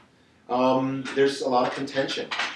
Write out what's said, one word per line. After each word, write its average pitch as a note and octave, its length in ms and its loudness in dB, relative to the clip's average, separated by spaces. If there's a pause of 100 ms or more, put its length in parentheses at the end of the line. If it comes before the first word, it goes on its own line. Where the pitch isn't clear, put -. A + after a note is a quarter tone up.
(480)
Um, C3 540 2 (120)
there's C#3 260 4
a C3+ 80 -2
lot B2+ 180 4
of - 80 -4
contention. - 520 -4 (280)